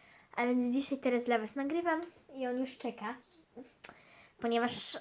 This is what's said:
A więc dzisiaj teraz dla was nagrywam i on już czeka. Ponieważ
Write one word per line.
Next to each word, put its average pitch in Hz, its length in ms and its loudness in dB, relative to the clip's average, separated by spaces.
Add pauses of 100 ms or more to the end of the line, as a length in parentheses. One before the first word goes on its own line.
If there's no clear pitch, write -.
(360)
A 240 100 2
więc 247 280 4
dzisiaj 277 240 0
teraz 247 260 2
dla 240 140 4
was 220 160 -4
nagrywam 320 460 0 (340)
i 262 120 -4
on 247 120 0
już 262 200 -4
czeka. 226 360 -6 (1200)
Ponieważ 233 640 0